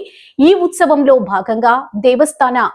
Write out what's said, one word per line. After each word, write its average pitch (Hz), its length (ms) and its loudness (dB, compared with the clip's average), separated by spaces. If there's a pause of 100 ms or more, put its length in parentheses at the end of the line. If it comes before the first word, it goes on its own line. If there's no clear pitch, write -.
(400)
ఈ 302 140 4
ఉత్సవంలో 302 640 0 (140)
భాగంగా 226 420 -2 (240)
దేవస్థాన 247 760 0